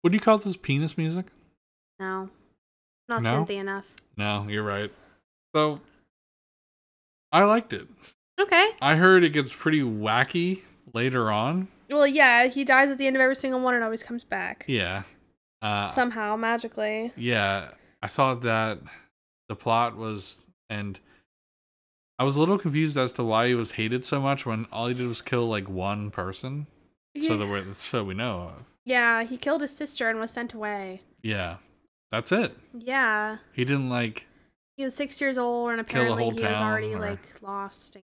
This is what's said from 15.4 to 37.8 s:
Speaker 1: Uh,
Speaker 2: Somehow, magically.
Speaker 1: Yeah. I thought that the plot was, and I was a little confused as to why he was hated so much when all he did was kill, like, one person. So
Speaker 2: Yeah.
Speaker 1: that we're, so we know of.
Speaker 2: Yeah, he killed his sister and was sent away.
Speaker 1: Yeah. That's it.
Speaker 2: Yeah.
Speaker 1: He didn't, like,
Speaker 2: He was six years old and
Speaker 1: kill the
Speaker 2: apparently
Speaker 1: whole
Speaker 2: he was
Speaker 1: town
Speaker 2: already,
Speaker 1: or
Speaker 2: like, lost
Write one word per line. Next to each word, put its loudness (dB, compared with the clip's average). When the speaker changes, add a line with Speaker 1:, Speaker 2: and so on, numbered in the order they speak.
Speaker 1:
Uh, -2
Speaker 2:
Somehow, -2
magically. -4
Speaker 1:
Yeah. 0
I -8
thought 0
that 0
the -8
plot 0
was, -8
and -8
I 0
was 2
a 2
little 4
confused 0
as 0
to -2
why 2
he 4
was -2
hated -2
so -2
much -2
when -4
all -6
he -2
did -4
was -6
kill, 0
like, -2
one -4
person. -8
So 0
Speaker 2:
Yeah. 2
Speaker 1:
that -2
we're, -4
so -4
we -6
know -6
of. -20
Speaker 2:
Yeah, 0
he -10
killed -2
his -8
sister -6
and -4
was -6
sent -8
away. -10
Speaker 1:
Yeah. -6
That's -4
it. 0
Speaker 2:
Yeah. -2
Speaker 1:
He -2
didn't, 0
like, -4
Speaker 2:
He -6
was -6
six -6
years 0
old -2
and -4
Speaker 1:
kill 0
the 2
Speaker 2:
apparently 0
Speaker 1:
whole 2
Speaker 2:
he -4
was 0
Speaker 1:
town 2
Speaker 2:
already, -2
Speaker 1:
or -6
Speaker 2:
like, -8
lost -10